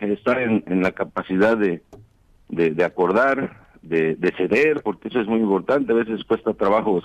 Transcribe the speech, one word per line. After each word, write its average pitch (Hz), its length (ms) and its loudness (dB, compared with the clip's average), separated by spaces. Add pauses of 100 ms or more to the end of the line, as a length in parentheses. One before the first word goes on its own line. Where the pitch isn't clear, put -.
estar 113 400 -2
en, 113 240 0
en 92 160 0
la 92 100 0
capacidad 98 640 0
de, 95 280 -2 (640)
de, 82 220 0
de 82 120 0
acordar, 110 840 0 (160)
de, 80 320 0
de 87 160 0
ceder, 120 500 0
porque 107 280 -8
eso 117 120 -2
es 101 60 -4
muy 113 140 0
importante. 110 500 0
A 113 40 2
veces 110 280 -2
cuesta 113 320 -2
trabajo 101 500 0